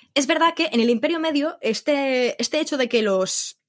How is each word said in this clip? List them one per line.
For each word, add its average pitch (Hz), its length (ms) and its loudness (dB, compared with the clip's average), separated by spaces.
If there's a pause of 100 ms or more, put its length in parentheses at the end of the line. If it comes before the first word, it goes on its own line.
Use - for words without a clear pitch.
(140)
es 277 120 0
verdad 311 300 2
que 320 160 -2
en 233 80 2
el 233 100 4
Imperio 311 300 0
Medio 311 420 -2
este, 254 800 0
este 302 200 0
hecho 302 160 -2
de 254 100 0
que 233 140 0
los, 190 680 -2